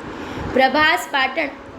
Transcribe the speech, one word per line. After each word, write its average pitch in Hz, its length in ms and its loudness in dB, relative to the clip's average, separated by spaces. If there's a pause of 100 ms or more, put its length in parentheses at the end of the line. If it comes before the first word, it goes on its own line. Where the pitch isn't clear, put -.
(540)
પ્રભાસ 302 480 4 (100)
પાટણ 262 380 0 (280)